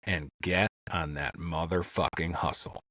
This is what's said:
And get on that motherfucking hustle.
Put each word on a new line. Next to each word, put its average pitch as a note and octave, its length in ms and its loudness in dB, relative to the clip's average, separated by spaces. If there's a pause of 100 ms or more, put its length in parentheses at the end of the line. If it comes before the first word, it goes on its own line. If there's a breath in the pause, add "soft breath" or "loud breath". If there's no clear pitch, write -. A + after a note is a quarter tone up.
And D#2+ 260 -2 (120)
get F2+ 280 4 (220)
on D#2+ 240 -2
that C#2+ 220 -4
motherfucking E2+ 960 0
hustle. - 560 0